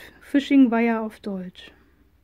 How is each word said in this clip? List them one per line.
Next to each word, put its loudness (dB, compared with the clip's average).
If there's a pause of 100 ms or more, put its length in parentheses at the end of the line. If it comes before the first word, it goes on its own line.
(200)
Fishing 2
Wire 0
auf -12
Deutsch? -12 (520)